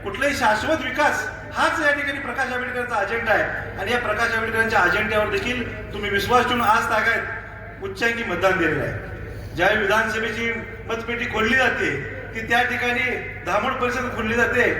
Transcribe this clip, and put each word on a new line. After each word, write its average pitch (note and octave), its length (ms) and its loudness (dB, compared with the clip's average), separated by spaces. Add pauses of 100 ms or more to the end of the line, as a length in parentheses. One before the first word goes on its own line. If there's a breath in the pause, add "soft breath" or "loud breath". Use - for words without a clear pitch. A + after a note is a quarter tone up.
कुठलाही C#4 320 -2
शाश्वत B3 480 2
विकास - 440 2 (260)
हाच D#4+ 260 2
या D4 120 4
ठिकाणी C#4+ 280 -2
प्रकाश B3 340 -2
आंबेडकरांचा B3 420 -4
अजेंडा A3 360 0
आहे - 480 0
आणि G3 120 -2
या B3 80 2
प्रकाश A3+ 340 0
आंबेडकरांच्या A3 460 2
अजेंड्यावर G#3+ 500 2
देखील A3+ 640 -4
तुम्ही G3+ 160 -4
विश्वास A3+ 360 4
ठेवून B3 160 0
आज G#3+ 280 4
तागायत - 920 -2
उच्चांकी A#3 400 -2
मतदान F#3 340 2
दिलेलं D3+ 260 2
आहे. - 720 -8
ज्यावेळी G3 240 4
विधानसभेची A3 720 0 (360)
मतपेटी A3+ 380 -4
खोलली A3+ 300 2
जाते - 340 2 (440)
की A3+ 160 -6
त्या A#3+ 140 6
ठिकाणी B3 460 0 (360)
धामोड G#3+ 260 2
परिषद B3 440 -2
खोलली A3 180 -2
जाते A#3+ 300 4 (160)